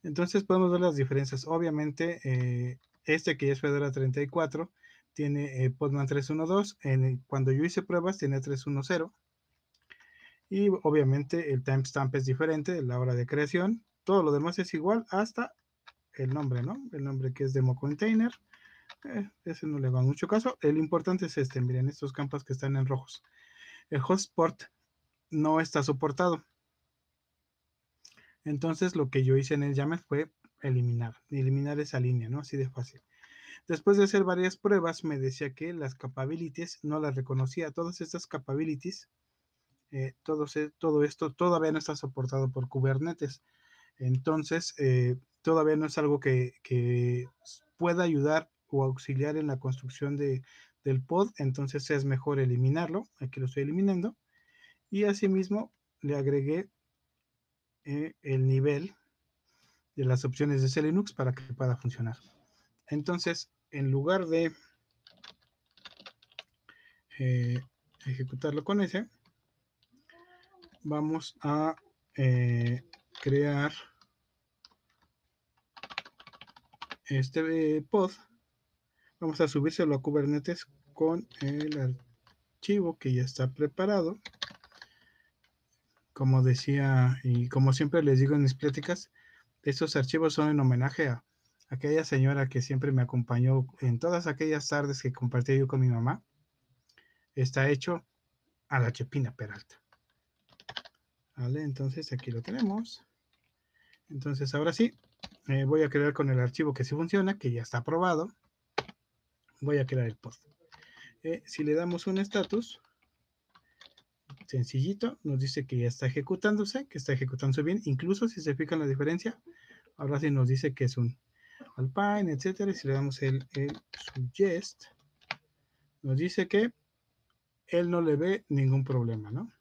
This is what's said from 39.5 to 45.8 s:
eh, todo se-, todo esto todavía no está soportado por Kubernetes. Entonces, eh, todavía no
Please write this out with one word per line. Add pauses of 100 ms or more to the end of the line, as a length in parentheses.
eh,
todo
se-,
todo
esto
todavía
no
está
soportado
por
Kubernetes. (540)
Entonces,
eh, (260)
todavía
no